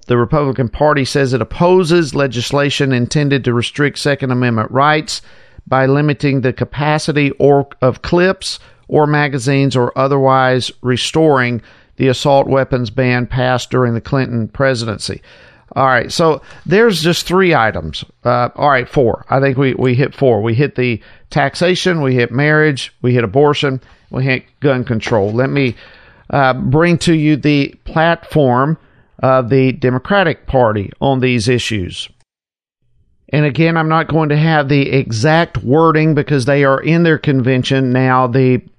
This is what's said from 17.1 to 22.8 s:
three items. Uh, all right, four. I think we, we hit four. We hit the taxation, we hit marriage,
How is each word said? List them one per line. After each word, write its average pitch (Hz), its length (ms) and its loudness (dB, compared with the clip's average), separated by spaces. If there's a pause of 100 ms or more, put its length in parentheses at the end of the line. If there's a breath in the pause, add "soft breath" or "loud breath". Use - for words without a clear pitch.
three 180 300 2
items. 90 480 -2 (220)
Uh, 123 300 0
all 143 140 0
right, 127 200 0
four. - 400 0
I 131 100 0
think 135 180 0
we, 135 180 0
we 127 200 0
hit 127 180 0
four. 120 280 2
We 113 120 -2
hit 135 220 -2
the 123 260 -2 (280 soft breath)
taxation, 170 720 -2
we 131 120 0
hit 120 160 0
marriage, 151 720 0